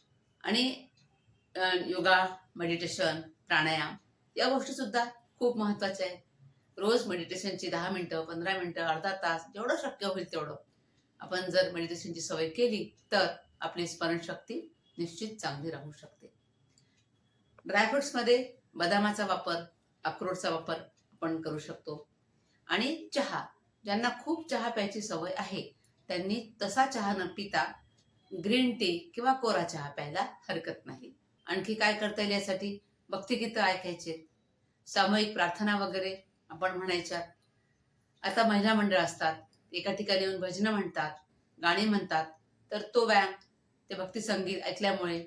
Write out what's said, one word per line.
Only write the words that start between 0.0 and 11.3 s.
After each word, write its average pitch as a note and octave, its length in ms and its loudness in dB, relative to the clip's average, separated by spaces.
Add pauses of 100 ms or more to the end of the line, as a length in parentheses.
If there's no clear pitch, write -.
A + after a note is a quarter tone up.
आणि, B3 460 0 (680)
अ, F#3 180 2 (120)
योगा, F#3 400 4 (300)
मेडिटेशन, E3+ 680 -2 (260)
प्राणायाम D#3+ 480 2 (420)
या B3+ 120 4
गोष्टीसुद्धा A#3+ 560 0 (340)
खूप A#3+ 180 2
महत्त्वाच्या G3+ 500 0
आहेत. F3+ 120 -10 (580)
रोज A3+ 300 2
मेडिटेशनची F3+ 600 -4
दहा E3+ 220 -2
मिनिटं, E3 360 -2
पंधरा E3+ 320 -4
मिनिटं, F3 240 -4
अर्धा E3 340 0
तास, E3 320 -2
जेवढं B3 340 -2
शक्य B3+ 260 -4
होईल F#3 240 -4
तेवढं D3+ 240 -4 (640)
आपण F#3 300 -4